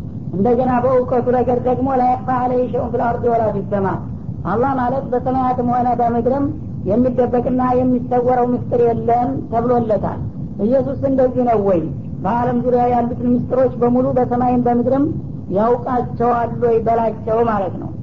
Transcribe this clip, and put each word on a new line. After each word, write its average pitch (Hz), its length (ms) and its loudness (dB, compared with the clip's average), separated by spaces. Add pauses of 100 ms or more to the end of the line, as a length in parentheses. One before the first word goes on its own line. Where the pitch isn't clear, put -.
(320)
እንደገና 240 480 2
በእውቀቱ 247 500 2
ረገድ 247 340 2
ደግሞ 254 280 0
ላ 254 140 2
የኽፋ 247 300 0
ዐለይሂ 247 300 0
ሸይኡን 240 240 -4
ፊል 247 120 -2
አርዲ 240 260 0
ወላ 226 220 2
ፊስ 196 180 -4
ሰማ፣ 196 200 0 (580)
አላህ 233 280 0
ማለት 254 340 -2
በሰማያትም 254 640 0
ሆነ 247 240 2
በምድርም 240 520 0 (400)
የሚደበቅና 247 800 2 (100)
የሚሰወረው 247 720 2
ምስጢር 240 340 0
የለም 233 500 2 (160)
ተብሎለታል። 226 720 0 (400)
ኢየሱስ 254 460 0
እንደዚህ 254 380 2
ነው 233 180 2
ወይ? 190 200 2 (380)
በዓለም 240 400 0
ዙሪያ 240 280 2
ያሉትን 240 420 0
ምስጢሮች 247 480 2
በሙሉ 247 360 2
በሰማይም 247 500 2
በምድርም 240 420 2 (480)
ያውቃቸዋል 240 1080 0
ወይ 233 220 2
በላቸው 220 600 0
ማለት 202 320 -2
ነው። - 140 -8 (140)